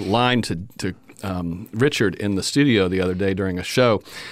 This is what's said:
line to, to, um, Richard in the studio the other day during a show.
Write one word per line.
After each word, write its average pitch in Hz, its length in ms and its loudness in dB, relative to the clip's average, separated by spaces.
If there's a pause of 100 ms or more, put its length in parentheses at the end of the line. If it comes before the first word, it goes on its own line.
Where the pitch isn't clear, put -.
line 120 420 2
to, 87 160 -4 (200)
to, 92 160 -6 (280)
um, 90 500 -6
Richard 113 420 0
in 101 220 -2
the 90 60 0
studio 120 460 2
the 92 140 0
other 90 100 0
day 98 220 0
during 92 240 -2
a 87 40 -6
show. 117 400 2 (300)